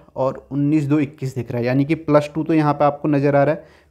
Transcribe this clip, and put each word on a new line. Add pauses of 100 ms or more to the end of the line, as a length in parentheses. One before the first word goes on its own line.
(180)
और
उन्नीस
दो
इक्कीस
दिख
रहा
है,
यानी
कि
प्लस
टू
तो
यहाँ
पे
आपको
नज़र
आ
रहा
है।